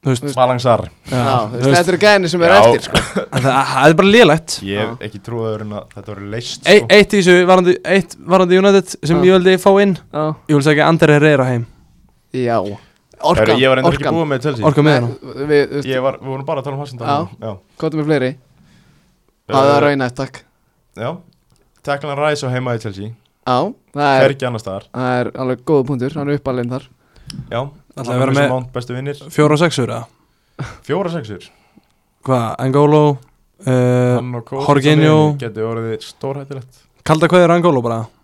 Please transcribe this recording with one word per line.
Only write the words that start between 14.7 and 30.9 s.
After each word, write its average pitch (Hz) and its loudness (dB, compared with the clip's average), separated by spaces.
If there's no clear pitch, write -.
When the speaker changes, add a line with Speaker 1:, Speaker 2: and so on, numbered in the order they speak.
Speaker 1:
með 143 4
Speaker 3:
Nei, 120 0
Speaker 1:
hann. 131 -10
Speaker 3:
við, 147 4
við 135 -6
Speaker 2:
Ég 131 -2
var, 135 -2
við 135 -12
vorum 135 -10
bara 139 -4
að - -10
tala 139 -8
um - -10
Hafsenda. 123 -12
Speaker 3:
Já. 147 -2
Speaker 2:
Já. 113 -12
Speaker 3:
Hvað 156 -6
er 156 -4
með 147 -4
fleiri? 131 0
Speaker 2:
Eh, - -20
Speaker 3:
Það 135 2
er 143 2
raunætt, 135 -2
takk. 135 -10
Speaker 2:
Já. 117 -8
Declan 143 -6
Rice 147 -2
á 131 -6
heima 127 -4
í 113 -6
Chelsea. 104 -12
Speaker 3:
Já, 127 0
það 143 0
er 135 4
Speaker 2:
Hvergi 135 -2
annars 110 -10
staðar. 98 -12
Speaker 3:
það 127 -4
er 120 -6
alveg 127 -6
góða 143 0
punktur, 135 -6
hann 143 -4
er 143 -4
uppalinn 127 -6
þar. 131 -12
Speaker 2:
Já. 117 -4
Speaker 1:
Ætlaði 135 -12
að - -6
Speaker 2:
Hann 127 -2
Speaker 1:
vera 131 0
Speaker 2:
er 135 0
Speaker 1:
með 143 0
Speaker 2:
Mount 127 -6
bestu 123 -10
vinir. 139 -10
Speaker 1:
fjóra 151 4
og 151 2
sexur, 139 0
eða? 117 -10
Speaker 2:
Fjóra 175 -4